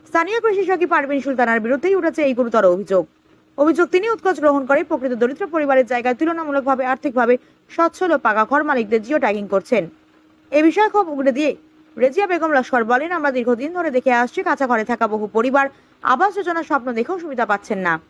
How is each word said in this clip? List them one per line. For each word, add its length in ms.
স্থানীয় 340
কৃষি 240
সখী 220
পারভিন 340
সুলতানার 400
বিরুদ্ধেই 340
উঠেছে 280
এই 120
গুরুতর 300
অভিযোগ। 420
অভিযোগ, 300
তিনি 220
উৎকোচ 300
গ্রহণ 260
করে 180
প্রকৃত 280
দরিদ্র 340
পরিবারের 400
জায়গায় 280
তুলনামূলকভাবে 720
আর্থিকভাবে 480
সচ্ছল 420
ও 60
পাকা 260
ঘর 200
মালিকদের 380
জিও 160
ট্যাগিং 300
করছেন। 340
এ 120
বিষয়ে 260
ক্ষোভ 200
উগরে 240
দিয়ে 240
রেজিয়া 300
বেগম 260
লস্কর 320
বলেন, 280
"আমরা 180
দীর্ঘদিন 420
ধরে 180
দেখে 220
আসছি, 300
কাঁচা 240
ঘরে 180
থাকা 240
বহু 180
পরিবার 400
আবাস 320
যোজনার 300
স্বপ্ন 280
দেখেও 260
সুবিধা 280
পাচ্ছেন 320
না 320